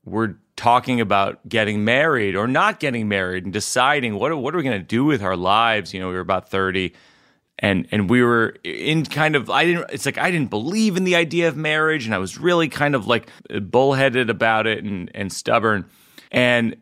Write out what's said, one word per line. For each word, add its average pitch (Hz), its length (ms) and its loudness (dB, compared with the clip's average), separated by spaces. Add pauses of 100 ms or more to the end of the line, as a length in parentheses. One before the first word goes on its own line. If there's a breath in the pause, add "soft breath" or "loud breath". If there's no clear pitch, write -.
we're 104 300 -2 (220)
talking 120 440 2
about 98 480 0
getting 104 360 0
married 120 520 2
or 104 100 0
not 170 320 0
getting 120 300 -4
married 92 360 -2
and 95 80 -8
deciding 123 640 0
what, 131 240 -2
what 135 160 -4
are 180 40 -2
we 156 60 -2
gonna 120 160 -2
do 117 240 0
with 143 180 2
our 92 140 -2
lives." 101 580 0
You 95 60 -8
know, 92 80 -6
we 90 60 -4
were 92 60 -4
about 90 280 -2
thirty. 95 460 -2 (640 soft breath)
And, 101 340 2
and 104 180 2
we 123 120 6
were 117 420 2
in 139 400 -2
kind 151 320 0
of, 117 120 -4
I 123 160 2
didn't, 170 280 0
it's 117 120 -8
like, 139 140 -4
I 180 140 0
didn't 151 180 -2
believe 175 460 0
in 190 80 -2
the 180 100 2
idea 170 320 0
of 147 100 -2
marriage. 156 500 -2
And 110 80 -2
I 95 40 0
was 92 180 -6
really 165 320 2
kind 147 280 0
of, 104 100 -4
like, 120 240 0 (180)
bullheaded 127 800 2
about 110 360 2
it 110 160 -2
and, 98 320 -6
and 98 180 -8
stubborn. 110 520 0 (480 loud breath)
And 123 500 2